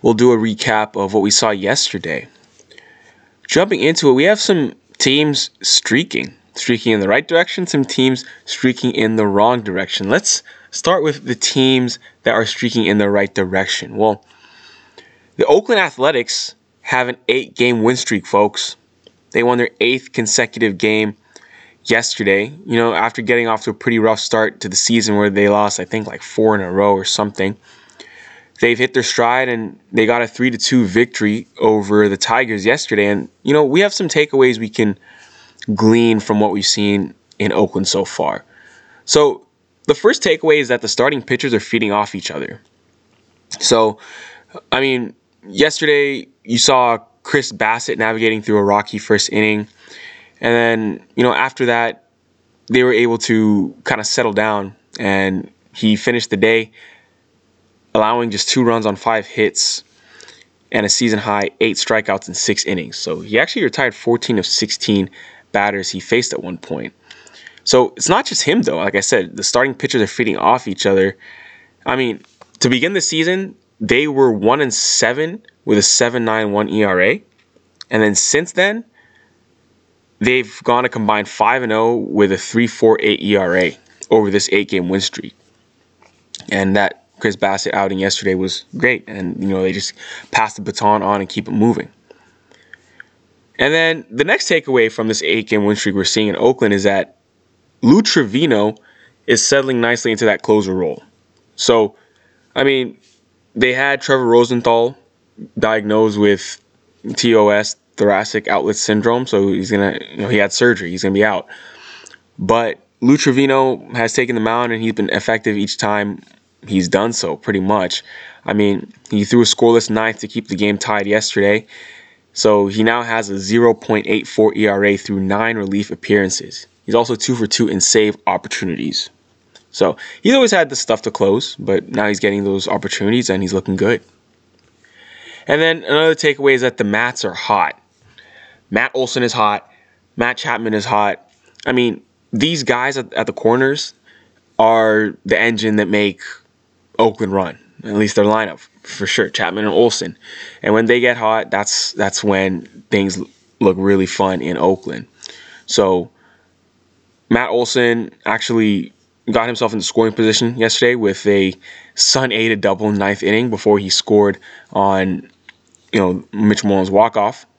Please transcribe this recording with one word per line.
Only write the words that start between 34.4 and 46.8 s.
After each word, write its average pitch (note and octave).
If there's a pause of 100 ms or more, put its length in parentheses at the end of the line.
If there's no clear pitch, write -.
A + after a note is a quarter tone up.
we A2
can G#2+ (800)
glean A2
from G#2+
what G#2
we've G2+
seen G2+ (240)
in G2+
Oakland F#2+
so G2
far. B1 (580)
So D3 (380)
the D3
first -
takeaway D#3
is A#2+
that B2
the A2
starting C3
pitchers B2
are G#2+
feeding A2
off G#2
each -
other. C#2 (960)
So, A2+ (720)
I B2+
mean, C3 (320)
yesterday C#3+ (160)
you A#2
saw B2 (240)